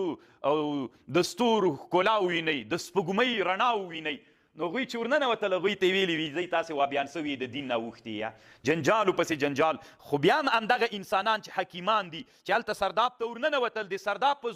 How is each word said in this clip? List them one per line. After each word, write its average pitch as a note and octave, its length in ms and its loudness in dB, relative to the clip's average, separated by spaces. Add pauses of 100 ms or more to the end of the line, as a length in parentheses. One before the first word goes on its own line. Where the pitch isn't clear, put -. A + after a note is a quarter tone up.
(500)
او D3+ 80 4 (600)
د D3 100 4
ستورو A3 480 2
ښکلا F#3 480 2
ووینئ، E3 480 0
د E3+ 140 -2
سپوږمۍ G3 640 0
رڼا G#3 260 2
ووینئ.» E3 420 -6 (400)
نو D#3+ 100 -2
هغوی A#3+ 180 -2
چې A#3+ 140 -6
ورننوتل، A3+ 540 0
هغوی F#3 220 2
ته F#3 100 2
یې F#3 100 4
ویلي F#3+ 220 2
وي، D#3 180 -2
«ځئ، F3 160 -2
تاسې E3 200 -2 (100)
وابیان C#3 320 0
سوي، D3 280 -4
د A#2+ 140 -6
دین C#3 160 -8
نه A#2+ 80 2
اوښتي A#2 400 -8
یا G#2+ 120 -6 (380)
جنجالو F3 440 2
پسې D#3+ 300 0
جنجال.» D3 360 2 (300)
خو C#3+ 160 2
بیا A#3+ 140 6
هم C4+ 160 0
همدغه A3+ 320 2 (120)
انسانان G3+ 420 0
چې - 180 -6
حکیمان F#3 560 -2
دي، D#3+ 60 -10 (220)
چې - 140 -6
هلته A3+ 240 -2
سرداب G3+ 380 0
ته A3+ 120 -4
ورننوتل، A#3 600 -2
د F#3+ 140 -6
سرداب A#3 360 0
په A#3+ 140 -6